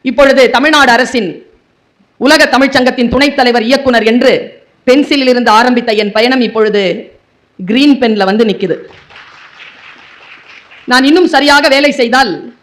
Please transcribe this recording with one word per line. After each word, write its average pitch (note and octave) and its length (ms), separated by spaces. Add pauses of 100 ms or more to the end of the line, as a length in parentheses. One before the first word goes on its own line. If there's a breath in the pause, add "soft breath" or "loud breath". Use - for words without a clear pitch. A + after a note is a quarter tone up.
இப்பொழுது C4 480
தமிழ்நாடு C#4 420
அரசின் A#3 560 (680)
உலக D4+ 280
தமிழ்ச் C4+ 260
சங்கத்தின் B3+ 380
துணைத் C#4 260
தலைவர், A#3+ 280
இயக்குனர் A#3+ 400
என்று A3+ 600 (220)
பென்சிலில் C#4 420
இருந்து B3 240
ஆரம்பித்த A#3 400
என் G#3 200
பயணம் B3 300
இப்பொழுது G#3 720 (540)
கிரீன் C4 340
பென்ல A3 260
வந்து G#3+ 200
நிக்குது. F#3+ 320 (2000)
நான் B3 180
இன்னும் E4 240
சரியாக C#4+ 400
வேலை C#4 240
செய்தால் A#3 720